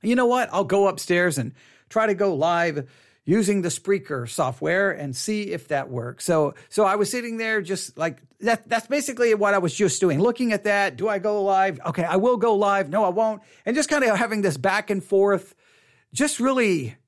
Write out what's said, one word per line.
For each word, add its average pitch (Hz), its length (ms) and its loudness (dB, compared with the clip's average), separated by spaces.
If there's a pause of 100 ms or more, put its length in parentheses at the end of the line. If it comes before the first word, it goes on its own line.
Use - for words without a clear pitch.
You 226 120 0
know 247 120 2
what? 247 260 2
I'll 190 120 0
go 202 220 2
upstairs 175 520 0
and 117 140 -6 (360)
try 220 180 0
to 208 80 0
go 196 200 0
live 165 540 0 (360)
using 196 380 2
the 170 60 -2
Spreaker 156 600 -4
software 165 640 -2
and 143 240 -8
see 208 360 -4
if 170 160 -10
that 139 200 -2
works. 123 360 -8
So, 156 300 2 (140)
so 214 160 2
I 190 120 2
was 202 120 0
sitting 233 280 -6
there 220 260 -2
just 185 340 -8
like, 151 240 -6 (200)
that, 226 280 -2
that's 226 200 -2
basically 240 460 0
what 202 200 2
I 202 40 4
was 175 140 0
just 190 280 0
doing. 156 200 2
Looking 233 320 0
at 202 120 -2
that, 202 320 0
do 185 120 -4
I 202 120 -2
go 208 240 -2
live? 190 420 2
Okay, 175 160 -4
I 165 140 0
will 240 200 4
go 220 200 2
live. 196 320 2
No, 202 160 0
I 180 60 2
won't. 214 320 -2 (220)
And 240 120 -2
just 294 120 0
kind 294 140 2
of 226 140 2
having 214 260 -2
this 175 140 0
back 190 340 0
and 196 120 -2
forth, 196 520 2 (580)
just 294 280 -2
really 220 560 2 (120)